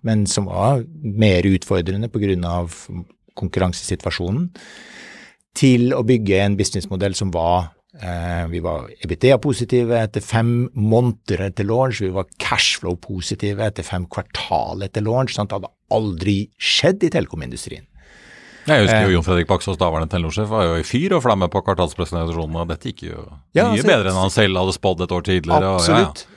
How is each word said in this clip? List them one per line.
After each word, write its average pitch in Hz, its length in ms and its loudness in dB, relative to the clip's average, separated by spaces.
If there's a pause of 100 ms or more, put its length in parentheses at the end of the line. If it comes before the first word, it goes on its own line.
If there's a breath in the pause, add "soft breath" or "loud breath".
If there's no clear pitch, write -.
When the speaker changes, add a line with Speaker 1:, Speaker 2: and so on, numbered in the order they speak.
Speaker 1:
men 107 240 2
som 101 180 -2
var 107 380 0 (180)
mer 104 400 4
utfordrende 95 640 0
på 107 140 -4
grunn 92 240 0
av 87 240 -2 (640)
konkurransesituasjonen, 92 1120 -4 (1080 loud breath)
til 127 380 4
å 131 120 0
bygge 107 360 2
en 101 160 2
businessmodell 95 580 -2
som 95 160 -2
var, 85 400 0 (280)
eh, 87 480 -6
vi 85 120 -6
var 80 280 -6 (160)
ebitda-positive 123 960 2
etter 107 220 -2
fem 120 540 0
måneder 110 760 0
etter 98 160 -4
launch, 117 360 -2
vi 95 80 -2
var 92 160 -4 (140)
cashflow-positive 95 1200 -4
etter 107 220 -4
fem 90 220 -6
kvartal - 800 -6
etter 101 180 -4
launch, 123 320 0
sant? 101 160 -4
Det 101 100 -6
hadde 92 140 -14 (180)
aldri 101 640 0
skjedd - 460 2
i 165 60 2
telekomindustrien. - 760 -6 (800 loud breath)
Speaker 2:
Jeg 151 200 6
husker 110 180 6
jo 101 60 4
Speaker 1:
Eh. 92 40 4
Speaker 2:
Jon 85 100 4
Fredrik 87 260 2
Baksås, 92 260 0
daværende 80 340 0
Telenor-sjef, 87 380 -2
var 110 160 0
jo 85 160 2
i 78 40 -2
fyr 175 340 -2
og 139 40 0
flamme 101 300 2
på 98 140 0
kvartalspresentasjonene, 82 960 -2
og 85 80 -6
dette 82 240 -8
gikk - 160 -20
jo 80 160 -14 (280)
Speaker 1:
Ja, 190 120 4
Speaker 2:
mye 233 100 2
Speaker 1:
altså, 113 120 2
Speaker 2:
bedre 117 200 4
enn 92 80 0
han 95 140 2
selv 98 260 4
hadde 92 180 2
spådd 90 280 0
et 90 100 -2
år 90 100 0
tidligere, 90 460 2
og, 92 140 2
ja, 90 160 4
ja. 113 100 4
Speaker 1:
Absolutt, - 180 -12 (120)